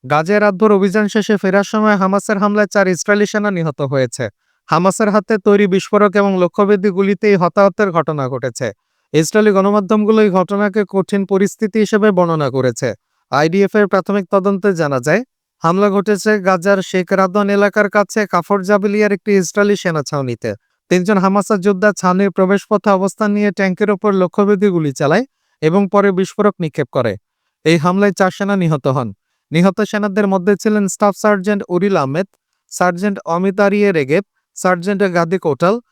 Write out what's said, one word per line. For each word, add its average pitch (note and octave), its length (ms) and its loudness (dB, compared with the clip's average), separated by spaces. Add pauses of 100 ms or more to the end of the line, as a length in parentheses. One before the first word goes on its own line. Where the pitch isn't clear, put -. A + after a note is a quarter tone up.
গাজায় D#3+ 360 0
রাতভর G#3 320 2
অভিযান G3+ 360 2
শেষে G#3+ 300 0
ফেরার G3 260 0
সময় G#3+ 320 0
হামাসের G3 420 0
হামলায় G#3 340 0
চার G3 160 2
ইসরায়েলি G3+ 380 0
সেনা G#3 260 -4
নিহত D#3+ 300 -4
হয়েছে। C3 440 -2 (440)
হামাসের F#3 400 2
হাতে G#3 280 0
তৈরি G3+ 300 4
বিস্ফোরক G3 480 2
এবং G3+ 240 2
লক্ষ্যভেদী G3 500 0
গুলিতেই G3 460 0
হতাহতের G3 560 2
ঘটনা D#3 380 -2
ঘটেছে। B2+ 380 -6 (460)
ইসরায়েলি G#3 380 2
গণমাধ্যমগুলো G#3 720 2
এই G#3 100 4
ঘটনাকে G3+ 580 0
কঠিন G3 360 -2
পরিস্থিতি G3 540 -2
হিসেবে G#3+ 320 2
বর্ণনা E3 380 0
করেছে। B2+ 400 -2 (420)
আইডিএফ E3 440 0
এর G#3 120 4
প্রাথমিক G3 440 -2
তদন্তে G3 420 0
জানা D3 260 -2
যায়, D3+ 220 0 (420)
হামলা F#3 260 2
ঘটেছে G3+ 500 0
গাজার F#3+ 420 0
শেখ F#3 300 -4
রাদন F#3+ 380 0
এলাকার G3+ 400 2
কাছে G#3 380 0
কাফর F#3+ 340 -2
জাবিলিয়ার G3+ 500 0
একটি G3+ 260 -4
ইসরায়েলি G3+ 380 0
সেনা E3 280 -2
ছাউনিতে। B2 480 -4 (400)
তিনজন F#3 260 2
হামাসের G3 420 2
যোদ্ধা G3 320 0
ছাউনির F#3 400 0
প্রবেশপথে G3 580 0
অবস্থান G3 420 0
নিয়ে G#3 200 0
ট্যাঙ্কের G3 400 -2
ওপর G#3 220 0
লক্ষ্যভেদী G3 540 0
গুলি E3 260 0
চালায় D#3+ 320 0 (360)
এবং D#3+ 200 2 (100)
পরে G3+ 200 2
বিস্ফোরক F#3+ 480 -2
নিক্ষেপ D#3 320 -4
করে। A#2 220 -2 (520)
এই E3 120 4
হামলায় F#3 400 0
চার F#3 140 0
সেনা G3+ 240 -4
নিহত D#3+ 320 -2
হন। B2+ 200 -2 (440)
নিহত F3 300 2
সেনাদের G#3 460 -2
মধ্যে F#3+ 280 0
ছিলেন G#3 320 -2
স্টাফ G3+ 300 0
সার্জেন্ট G3+ 520 0
উরিল F3+ 280 0
আহমেদ, D3+ 300 -2 (440)
সার্জেন্ট F3+ 540 -2
অমিত F#3 340 -2
আরিয়ে G3+ 320 2
রেগেব, D#3 320 0 (340)
সার্জেন্ট F#3 440 -2 (120)
গাদি E3+ 240 0
কোটাল E3+ 380 0 (160)